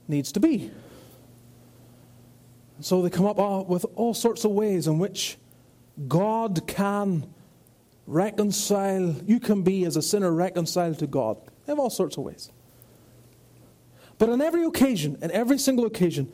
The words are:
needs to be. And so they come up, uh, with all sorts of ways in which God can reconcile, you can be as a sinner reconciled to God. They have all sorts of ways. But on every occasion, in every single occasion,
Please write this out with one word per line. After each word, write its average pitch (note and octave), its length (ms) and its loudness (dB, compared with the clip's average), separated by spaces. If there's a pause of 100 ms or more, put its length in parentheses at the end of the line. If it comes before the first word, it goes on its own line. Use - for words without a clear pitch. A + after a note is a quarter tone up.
needs C#3+ 260 -2
to - 80 2
be. C4+ 280 2 (2000)
And D3 100 -16
so F#3 160 2
they F3 80 0
come F3+ 160 2
up, G#3 140 0
uh, G3 260 0
with F3+ 200 -2 (100)
all A3+ 180 0
sorts A#3 300 -2
of G#3+ 80 2
ways G3 360 0
in D#3 120 2
which - 380 -4 (720)
God G3+ 580 0
can G3+ 600 -2 (840)
reconcile, G3 1040 0 (100)
you A3+ 140 4
can G3+ 240 0
be F#3 220 2
as D#3+ 100 -2
a D#3 60 0
sinner F#3+ 300 0
reconciled E3+ 680 0
to D3+ 80 -2
God. A#2 300 -2 (280)
They D4 60 -6
have D4 80 0
all B3+ 100 0
sorts F#3 280 -4
of C#3+ 60 -8
ways. - 280 -14 (1700)
But A3 120 4
on B3 120 2
every E4 220 2
occasion, A#3+ 580 2
in E3 100 -4
every A#3+ 260 2
single B3+ 280 2
occasion, E3 480 0